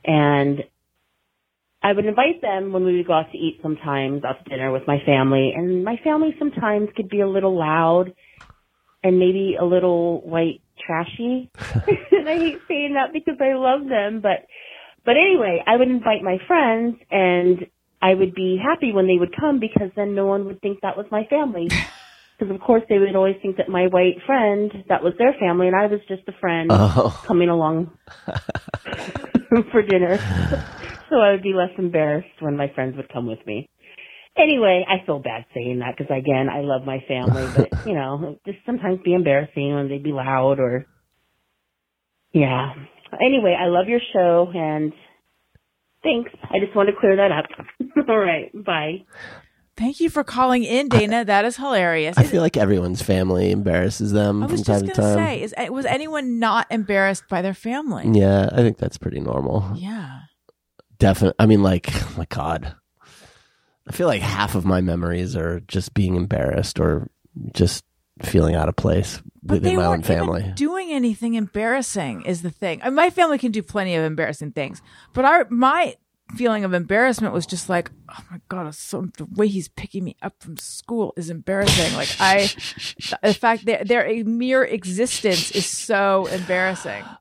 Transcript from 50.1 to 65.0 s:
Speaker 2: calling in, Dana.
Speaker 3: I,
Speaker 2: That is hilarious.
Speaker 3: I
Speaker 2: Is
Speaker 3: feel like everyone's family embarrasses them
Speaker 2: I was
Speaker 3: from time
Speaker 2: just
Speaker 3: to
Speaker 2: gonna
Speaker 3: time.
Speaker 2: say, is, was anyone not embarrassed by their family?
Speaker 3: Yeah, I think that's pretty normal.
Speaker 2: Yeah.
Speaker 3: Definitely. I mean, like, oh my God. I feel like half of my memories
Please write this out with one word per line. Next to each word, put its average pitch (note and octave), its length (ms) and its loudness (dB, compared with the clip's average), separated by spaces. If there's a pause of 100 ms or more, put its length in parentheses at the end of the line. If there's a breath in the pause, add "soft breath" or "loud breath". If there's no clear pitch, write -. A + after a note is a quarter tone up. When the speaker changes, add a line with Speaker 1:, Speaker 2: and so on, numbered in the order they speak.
Speaker 2:
calling B3+ 400 2
in, C4 260 0
Dana. A3 300 4
Speaker 3:
I, A#3 60 -2
Speaker 2:
That G3+ 200 4
is A#3+ 120 -2
hilarious. F3 600 0
Speaker 3:
I - 60 6
Speaker 2:
Is - 80 2
Speaker 3:
feel F3 100 2
like D#3+ 160 0
everyone's F#2+ 440 0
family F#2+ 500 2
embarrasses G2 600 0
them G#2 320 2
Speaker 2:
I - 40 -4
was G#2+ 160 -2
Speaker 3:
from A2 120 2
time G2+ 120 2
Speaker 2:
just - 80 -4
Speaker 3:
to - 60 2
Speaker 2:
gonna G#2 140 4
Speaker 3:
time. G#2 100 2
Speaker 2:
say, - 160 -4
is, G#3+ 120 -8 (180)
was C4 140 -6
anyone C4+ 540 -4
not A3+ 320 0
embarrassed G3 580 0
by F3+ 120 -2
their F#3+ 140 -4
family? A#3+ 580 -6
Speaker 3:
Yeah, G2 380 6
I - 60 0
think A#2 200 2
that's - 200 -6
pretty - 220 -6
normal. C#2 560 -2
Speaker 2:
Yeah. F3 460 -10 (760)
Speaker 3:
Definitely. F#2+ 400 4
I A2 80 6
mean, G#2 160 6
like, F#2 280 2
oh - 260 -6
my E2+ 120 -6
God. - 460 -6 (1120 soft breath)
I - 40 -14
feel F3 160 0
like G#2+ 140 0
half G2+ 340 -2
of F#2 80 0
my F#2 160 2
memories F2 560 -2